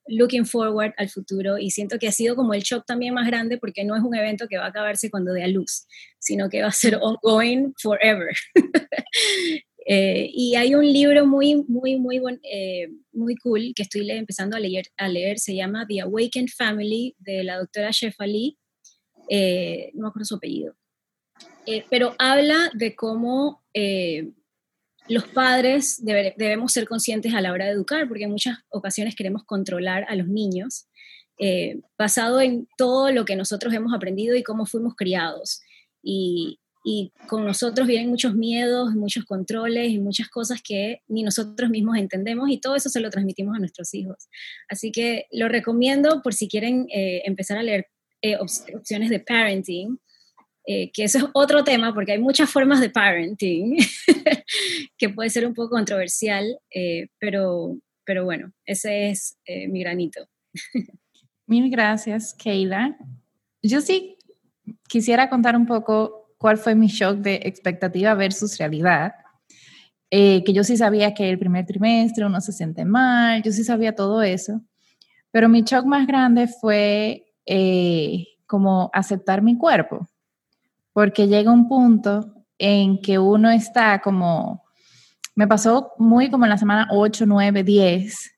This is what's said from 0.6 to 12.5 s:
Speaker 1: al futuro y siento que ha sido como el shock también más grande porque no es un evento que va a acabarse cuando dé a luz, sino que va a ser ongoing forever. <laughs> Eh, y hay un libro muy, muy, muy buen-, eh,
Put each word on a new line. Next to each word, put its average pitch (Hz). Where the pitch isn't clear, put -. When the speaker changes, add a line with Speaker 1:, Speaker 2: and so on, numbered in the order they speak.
Speaker 1:
al 196
futuro 196
y 202
siento 208
que 226
ha 202
sido 233
como 233
el 202
shock 240
también 240
más 240
grande 233
porque 202
no 208
es 220
un 240
evento 214
que 190
va 180
a 190
acabarse 208
cuando 185
dé 180
a 180
luz, -
sino 202
que 208
va 214
a 196
ser 220
ongoing 233
forever. 208
<laughs> 359
Eh, 196
y 240
hay 247
un 294
libro 285
muy, 277
muy, 262
muy 254
buen-, 247
eh, 185